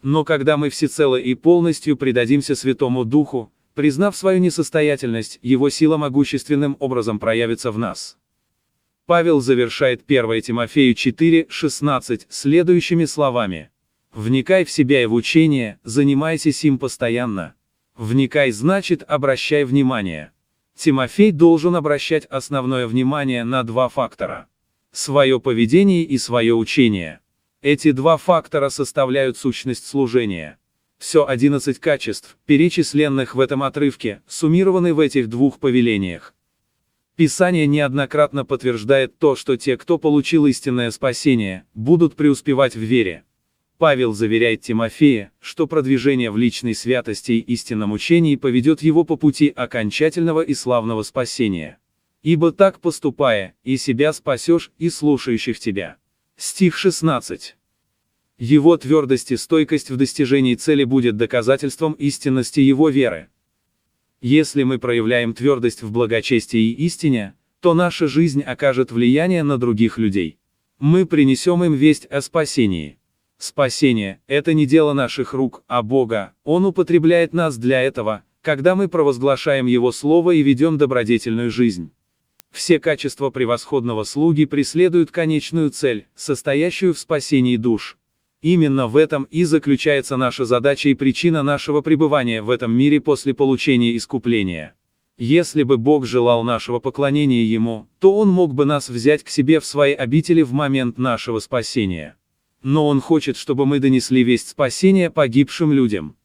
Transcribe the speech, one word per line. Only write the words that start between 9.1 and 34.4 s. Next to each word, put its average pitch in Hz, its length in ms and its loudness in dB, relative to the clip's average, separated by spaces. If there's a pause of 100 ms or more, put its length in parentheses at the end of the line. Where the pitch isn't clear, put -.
завершает 123 640 0
первое 113 360 0
Тимофею 120 540 0
четыре 160 560 2
шестнадцать 135 800 -4
следующими 170 760 0
словами: 120 680 -4 (420)
«Вникай 131 520 0
в - 40 -18
себя 135 320 2
и 117 60 0
в 110 80 0
учение, 131 680 0
занимайся 143 680 0
сим 139 260 0
постоянно». 117 760 -6 (420)
Вникай 131 540 0
значит 165 560 -2
обращай 143 560 0
внимание. 123 680 -2 (440)
Тимофей 143 560 2
должен 165 440 4
обращать 151 500 -2
основное 131 600 -4
внимание 127 580 -2
на 127 200 -2
два 120 260 -2
фактора: - 580 -8 (440)
свое 135 480 2
поведение 151 640 2
и 139 160 -4
свое 117 360 0
учение. 107 640 0 (440)
Эти 147 260 2
два 143 280 2
фактора 151 520 0
составляют 131 680 -2
сущность - 500 -6
служения. 110 720 -4 (400)
Все 151 280 2
одиннадцать 135 520 0
качеств, - 680 -6
перечисленных 147 880 0
в 127 60 -4
этом 135 240 0
отрывке, 131 640 -4
суммированы 175 640 2